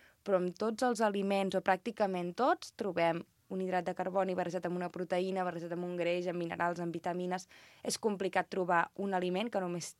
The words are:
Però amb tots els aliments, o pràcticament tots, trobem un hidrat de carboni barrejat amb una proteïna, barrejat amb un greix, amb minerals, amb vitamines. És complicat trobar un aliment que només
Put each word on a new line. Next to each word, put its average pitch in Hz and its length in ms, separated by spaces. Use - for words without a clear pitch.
Però 190 140
amb 180 180
tots 220 240
els 240 240
aliments, 196 480
o 190 80
pràcticament 190 720
tots, 302 400
trobem 170 460
un 190 80
hidrat 180 240
de 185 80
carboni 185 400
barrejat 175 320
amb 175 80
una 180 160
proteïna, 185 560
barrejat 170 300
amb 175 100
un 180 100
greix, 175 300
amb 175 140
minerals, 170 420
amb 170 100
vitamines. 180 540
És - 100
complicat 190 540
trobar 175 460
un 196 180
aliment 180 340
que 208 140
només 175 380